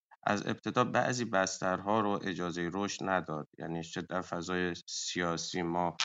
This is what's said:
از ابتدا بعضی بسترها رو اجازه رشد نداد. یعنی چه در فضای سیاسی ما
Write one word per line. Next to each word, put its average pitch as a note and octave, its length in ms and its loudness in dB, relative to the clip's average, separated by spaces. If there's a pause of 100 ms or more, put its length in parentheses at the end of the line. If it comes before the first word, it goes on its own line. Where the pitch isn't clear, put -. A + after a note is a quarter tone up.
(280)
از G#2 200 2
ابتدا A#2 360 2
بعضی B2 420 2
بسترها F#2+ 720 2
رو G2+ 240 2
اجازه F2 500 -2
رشد G2 360 -2
نداد. D#2+ 380 0 (120)
یعنی E2 240 -4
چه E2 180 -6
در E2+ 200 -2
فضای F2+ 520 -2 (160)
سیاسی F2 720 -2
ما E2+ 440 2